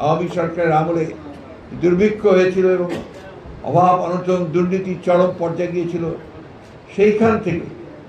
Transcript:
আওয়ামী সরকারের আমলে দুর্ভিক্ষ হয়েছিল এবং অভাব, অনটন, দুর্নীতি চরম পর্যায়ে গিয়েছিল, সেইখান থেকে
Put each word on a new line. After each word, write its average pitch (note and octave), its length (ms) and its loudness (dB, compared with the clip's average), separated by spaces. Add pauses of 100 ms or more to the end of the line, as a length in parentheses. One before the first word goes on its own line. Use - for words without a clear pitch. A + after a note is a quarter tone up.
আওয়ামী E3 240 0 (100)
সরকারের E3 420 0
আমলে E3 260 0 (760)
দুর্ভিক্ষ F3+ 460 2
হয়েছিল F#3 380 4 (120)
এবং F3 120 -2 (800)
অভাব, F3+ 260 4 (120)
অনটন, F3+ 340 0 (120)
দুর্নীতি F3+ 400 0 (120)
চরম F3+ 340 4
পর্যায়ে E3+ 340 -4
গিয়েছিল, E3+ 320 -4 (880)
সেইখান G#3+ 380 4 (120)
থেকে E3 200 -2 (440)